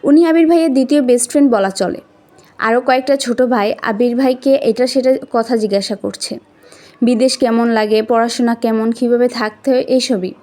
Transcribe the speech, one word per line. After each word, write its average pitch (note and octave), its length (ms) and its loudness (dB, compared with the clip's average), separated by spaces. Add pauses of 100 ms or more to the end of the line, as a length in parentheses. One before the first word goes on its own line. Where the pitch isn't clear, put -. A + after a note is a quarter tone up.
উনি D4+ 220 4
আবির E4 220 4
ভাইয়ের D#4+ 260 2
দ্বিতীয় C4+ 280 2
বেস্ট B3 300 0
ফ্রেন্ড C#4+ 200 4
বলা G3 180 2
চলে। F#3+ 320 -6 (560)
আরও A#3 240 0
কয়েকটা C4 340 0
ছোট A#3+ 260 -4
ভাই A3+ 400 0
আবির A#3+ 340 -2
ভাইকে C4 400 0
এটা B3 320 0
সেটা B3+ 300 0 (140)
কথা A3+ 260 -2
জিজ্ঞাসা G3+ 380 -2
করছে। G3+ 440 -10 (640)
বিদেশ B3 360 2
কেমন A#3 300 0
লাগে, A3 360 0
পড়াশোনা A#3 520 0
কেমন, A3+ 360 -2
কীভাবে A#3+ 360 0
থাকতে A#3 440 -4
হয়, B3+ 160 0
এইসবই। A#3+ 440 -2 (120)